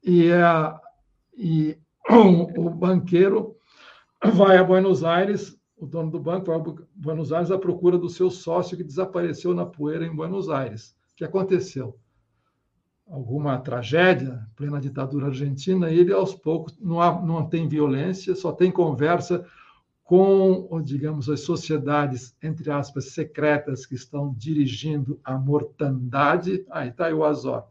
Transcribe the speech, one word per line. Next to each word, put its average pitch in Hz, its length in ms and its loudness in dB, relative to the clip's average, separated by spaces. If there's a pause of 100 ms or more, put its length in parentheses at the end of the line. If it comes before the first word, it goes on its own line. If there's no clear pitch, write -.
e, 175 240 6
é, 170 460 4 (640)
e 160 400 0 (160)
<clears throat> - 160 -12
o, 175 580 6
o - 20 -2
banqueiro 180 840 0 (760)
vai 185 240 8
a 185 60 6
Buenos 185 400 4
Aires, 185 540 -2 (200)
o - 80 -14
dono 160 260 -6
do 165 80 -6
banco 175 280 -4
vai 165 80 -2
a 165 40 -2
Bu-, 156 360 -10
Buenos 156 360 -6
Aires 170 200 -2
à 190 60 0
procura 180 400 2
do 170 120 -2
seu 185 200 0
sócio 175 480 -4
que 175 60 -10
desapareceu 175 720 -4
na 175 120 -2
poeira 156 400 -6
em 160 100 -10
Buenos 170 340 -6
Aires. 127 460 -6 (180)
O - 40 -20
que 170 80 -8
aconteceu? 180 760 -4 (1080)
Alguma 135 500 -4
tragédia, 127 1000 0
plena 143 240 -6
ditadura 135 480 -6
argentina, 143 640 -2
e 165 80 4
ele, 180 140 6
aos 190 200 0
poucos, 160 460 -6
não 170 220 -2
há, 175 200 2
não 165 240 -2
tem 165 220 -4
violência, 151 680 -2
só 165 160 -6
tem 180 200 2
conversa 165 760 0 (580)
com, 190 800 4
digamos, 139 460 -6
as 147 120 -2
sociedades, 143 1000 -4
entre 156 260 -8
aspas, 143 420 -6
secretas 147 720 -4
que 131 100 -12
estão 143 420 -8
dirigindo 143 880 -4
a 131 140 -6
mortandade. 143 1300 -2
Aí 135 220 -8
tá 170 140 -4
aí 160 80 -2
o 156 100 0
Azor. 131 480 -2